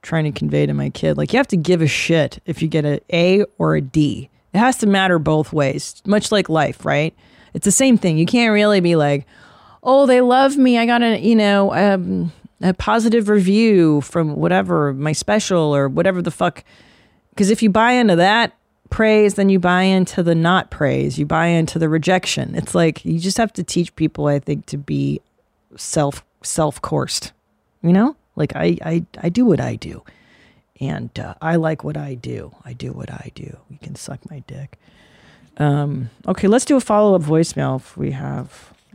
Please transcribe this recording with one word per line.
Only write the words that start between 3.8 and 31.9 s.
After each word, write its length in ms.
D. 480
It 60
has 200
to 100
matter 320
both 320
ways, 520
much 280
like 160
life, 360
right? 300
It's 100
the 60
same 260
thing. 220
You 80
can't 260
really 280
be 160
like, 280
"Oh, 220
they 140
love 360
me. 220
I 80
got 160
a, 180
you 160
know, 380
um, 580
a 100
positive 560
review 720
from 360
whatever, 580
my 180
special 480
or 120
whatever 340
the 80
fuck." 340
'Cause 140
if 120
you 60
buy 240
into 240
that 380
praise, 460
then 160
you 80
buy 240
into 400
the 120
not 360
praise. 480
You 80
buy 220
into 300
the 120
rejection. 640
It's 200
like, 300
you 140
just 180
have 160
to 100
teach 340
people, 320
I 100
think, 280
to 120
be 420
self, 480
self-coursed, 880
you 100
know? 240
Like, 220
I, 260
I, 220
I 60
do 160
what 160
I 160
do. 260
And, 380
uh, 240
I 140
like 260
what 140